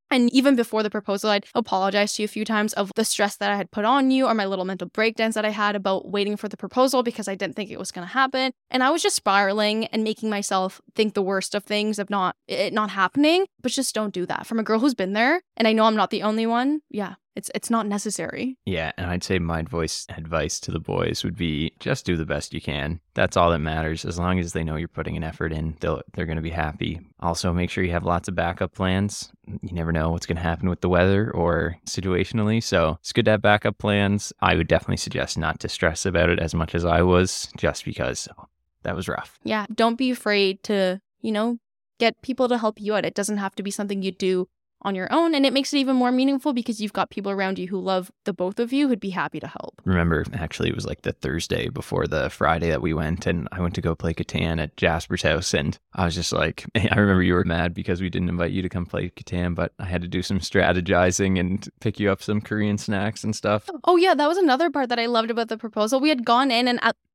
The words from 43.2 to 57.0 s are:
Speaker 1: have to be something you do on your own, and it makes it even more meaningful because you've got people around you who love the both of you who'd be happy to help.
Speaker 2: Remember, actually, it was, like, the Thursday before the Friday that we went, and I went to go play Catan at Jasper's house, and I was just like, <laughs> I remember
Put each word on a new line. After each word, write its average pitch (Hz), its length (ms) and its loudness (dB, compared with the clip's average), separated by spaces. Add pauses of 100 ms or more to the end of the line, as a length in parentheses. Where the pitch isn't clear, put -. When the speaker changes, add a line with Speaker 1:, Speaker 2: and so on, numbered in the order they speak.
Speaker 1:
have 196 180 -4
to 202 60 -8
be 196 80 -4
something 202 320 -4
you 190 100 -2
do 185 360 0 (340)
on 196 120 -2
your 185 180 -4
own, 330 220 4
and 269 100 4
it 254 80 6
makes 269 220 0
it 285 40 4
even 262 180 2
more 247 160 4
meaningful 269 400 2
because 233 280 -4
you've 208 120 -4
got - 180 -2
people 196 220 -6
around 190 260 -2
you 185 80 -6
who 185 140 -6
love 185 320 -2 (140)
the 208 60 -4
both 185 280 -4
of 240 120 -2
you 285 140 2
who'd 240 140 2
be 196 100 -6
happy 160 300 -4
to - 80 -10
help. - 360 -14
Speaker 2:
Remember, 85 400 4 (100)
actually, - 340 -2
it - 80 -2
was, - 100 -6
like, - 160 -8
the - 80 -2
Thursday - 580 -4
before - 380 -4
the 73 240 -2
Friday 82 400 0
that 69 100 0
we 80 140 0
went, 78 320 -2
and 85 240 -2
I 95 100 -8
went 87 140 -2
to 90 60 -4
go 82 160 -2
play 85 180 -2
Catan 82 480 -2
at 73 140 -6
Jasper's 85 460 0
house, 78 300 2
and 76 240 0 (180)
I 92 100 0
was 85 100 0
just 87 180 -4
like, 80 380 -2
<laughs> - 60 -14
I 107 200 2
remember 95 280 6